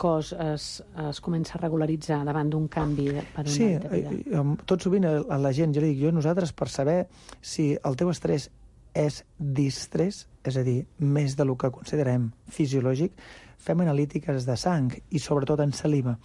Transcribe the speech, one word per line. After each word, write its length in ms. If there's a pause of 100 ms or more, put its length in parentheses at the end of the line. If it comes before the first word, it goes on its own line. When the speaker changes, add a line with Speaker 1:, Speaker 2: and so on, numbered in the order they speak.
Speaker 1:
cos 320
es, 500 (140)
es 240
comença 380
a 20
regularitzar 640
davant 240
d'un 240
canvi 400
de, 80 (140)
per 100
un 80
Speaker 2:
Sí, 220
Speaker 1:
hàbit 100
de 140
vida? 180
Speaker 2:
eh, 240
em, 140 (100)
tot 160
sovint 240
a, 80 (160)
a 100
la 140
gent, 240
jo 80
li 80
dic, 140
Jo, 100
nosaltres, 400
per 160
saber 300 (400)
si 320 (100)
el 160
teu 80
estrès 400 (480)
és 240 (180)
distrés, 840 (200)
és 140
a 80
dir, 220 (120)
més 380
de 80
lo 160
que 100
considerem 600 (180)
fisiològic, 640 (480)
fem 240
analítiques 640
de 80
sang 320 (220)
i 100
sobretot 400
en 160
saliva. 480